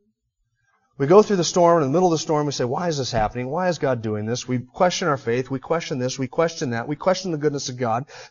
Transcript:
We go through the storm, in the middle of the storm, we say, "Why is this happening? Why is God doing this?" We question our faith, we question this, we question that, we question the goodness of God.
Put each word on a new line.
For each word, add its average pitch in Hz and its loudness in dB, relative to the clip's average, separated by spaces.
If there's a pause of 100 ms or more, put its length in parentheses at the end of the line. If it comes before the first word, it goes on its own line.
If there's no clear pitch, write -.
(960)
We 139 0
go 202 10
through 208 0
the 170 2
storm, 170 4
in 131 0
the 135 -2
middle 180 4
of 170 2
the 156 0
storm, 151 0
we 139 -2
say, 131 -4
"Why 160 -4
is 147 -2
this 123 -4
happening? 120 -2
Why 180 -2
is 160 0
God 127 0
doing 107 -4
this?" 120 -6
We 127 -2
question 180 0
our 139 2
faith, 123 -2
we 135 -4
question 160 -4
this, 127 -4
we 131 -4
question 165 -2
that, 117 -4
we 151 -6
question 185 -2
the 156 -4
goodness 143 -2
of 127 -10
God. 120 -2 (240)